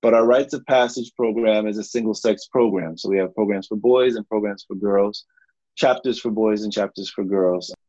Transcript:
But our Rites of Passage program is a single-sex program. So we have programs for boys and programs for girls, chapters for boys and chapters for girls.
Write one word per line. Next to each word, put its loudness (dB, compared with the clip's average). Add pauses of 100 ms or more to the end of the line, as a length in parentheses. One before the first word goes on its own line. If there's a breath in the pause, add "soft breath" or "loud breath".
But 4
our 6
Rites 2
of -8
Passage 0
program 0
is -4
a -8
single-sex -2
program. 0
So -8
we 0
have -2
programs -2
for -6
boys 2
and -10
programs -4
for -12
girls, 0 (520)
chapters 0
for -4
boys 0
and -6
chapters -6
for -8
girls. 0 (160)